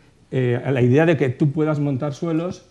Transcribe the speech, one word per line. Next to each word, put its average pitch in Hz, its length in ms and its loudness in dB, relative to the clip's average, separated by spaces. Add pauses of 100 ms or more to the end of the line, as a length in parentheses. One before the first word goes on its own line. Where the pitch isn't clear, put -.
(300)
eh, 123 400 -2
la 135 120 0
idea 127 240 4
de 170 100 4
que 135 140 0
tú 143 220 0
puedas 151 280 -2
montar 143 340 -4
suelos 170 580 -6